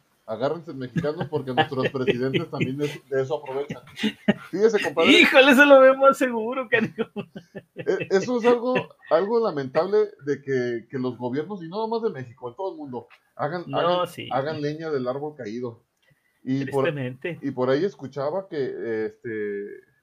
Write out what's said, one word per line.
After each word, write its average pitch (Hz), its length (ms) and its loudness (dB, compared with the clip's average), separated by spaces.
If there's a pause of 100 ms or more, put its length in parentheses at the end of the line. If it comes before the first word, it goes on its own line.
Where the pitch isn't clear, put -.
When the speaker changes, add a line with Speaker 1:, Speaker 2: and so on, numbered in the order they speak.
(280)
Speaker 1:
Agárrense, 147 460 -6
mexicanos, 151 560 -6
porque 135 240 -4
nuestros 127 340 -2
Speaker 2:
<laughs> - 20 -16
Speaker 1:
presidentes 131 600 -2
también 131 280 -4
de, 147 100 -2 (220)
de 135 120 0
eso 147 140 -4
aprovechan". 135 460 -8 (680)
Fíjese, 208 320 2
compadre. 165 300 4
Speaker 2:
Híjole, 285 400 8
eso 277 120 8
lo 277 160 10
veo 262 160 10
más 269 220 6
seguro, 247 500 -2
canijo. 226 360 0 (680)
Speaker 1:
E-, 175 360 -4
eso 202 280 0
es 214 80 0
algo, 247 280 2 (360)
algo 202 360 2
lamentable 156 520 0 (260)
de 143 180 -4
que, 123 480 -4
que 135 80 -8
los 127 180 -4
gobiernos, 151 460 -6
y 160 60 -12
no 190 180 -10
nomás 226 160 -4
de 220 80 -2
México, 127 380 -12
en 120 80 -18
todo 190 160 -6
el 165 60 -14
mundo, 127 280 -12 (300)
hagan, 160 300 -6
Speaker 2:
No, 135 120 -6
Speaker 1:
hagan, 175 300 0
Speaker 2:
sí. 117 240 -14
Speaker 1:
hagan 147 280 -2
leña 156 300 -6
del 131 160 -2
árbol 143 300 -6
caído. 117 460 -10 (680)
Y 135 180 0
por, 135 180 0
Speaker 2:
Tristemente. 143 580 -6
Speaker 1:
y 139 80 -4
por 127 200 0
ahí 147 140 2
escuchaba 151 640 -6
que, 110 580 -4
este, 104 580 -8 (380)